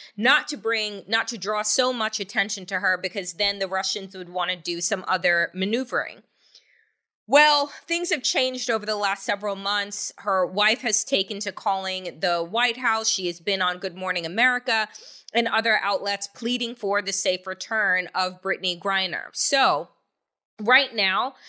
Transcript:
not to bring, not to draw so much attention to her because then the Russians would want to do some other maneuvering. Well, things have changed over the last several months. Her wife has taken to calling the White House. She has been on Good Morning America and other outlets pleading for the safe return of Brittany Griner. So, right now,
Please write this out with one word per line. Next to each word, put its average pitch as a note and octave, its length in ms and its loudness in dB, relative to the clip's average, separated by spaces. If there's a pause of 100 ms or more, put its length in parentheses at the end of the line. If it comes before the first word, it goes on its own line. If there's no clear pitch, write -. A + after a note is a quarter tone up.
(140)
not B3 340 2
to C4+ 100 -8
bring, G#3+ 500 -4
not A3+ 200 0
to A#3 100 -8
draw G#3 240 -2
so B3+ 280 2
much A3 300 -2
attention G3 460 -4
to F#3 140 -4
her F#3 180 2
because F3+ 340 -4
then G3+ 280 -2
the G3 60 -2
Russians F#3+ 480 -4
would F#3 140 -10
want F3+ 220 -2
to F3+ 80 -2
do F3 240 -6
some F#3 260 -2
other F3 460 2
maneuvering. F#3 640 -2 (1080)
Well, D4 420 6
things E4+ 420 -4
have D4+ 140 -2
changed B3+ 440 0
over A3 160 2
the G#3 120 -2
last G3+ 260 0
several G3+ 320 -2
months. G3+ 640 -4
Her F#3+ 260 2
wife G#3 360 2
has - 240 0
taken G3 360 0
to G3+ 120 -6
calling F#3 680 -4
the F3 220 2
White A3+ 360 0
House. A3 320 0
She F#3 200 0
has E3+ 100 -4
been F#3+ 240 0
on F3+ 160 0
Good F3+ 180 -6
Morning F3+ 300 -2
America A#3 640 0 (440)
and A#3 140 2
other A3 340 2
outlets G3+ 460 -2
pleading A#3+ 480 -4
for G3+ 260 0
the F#3 120 -4
safe F#3 340 0
return F#3 680 0
of F#3 260 -2
Brittany F#3 340 -2
Griner. F#3 560 -2
So, F3+ 580 2 (720)
right B3+ 320 4
now, G#3+ 420 0 (140)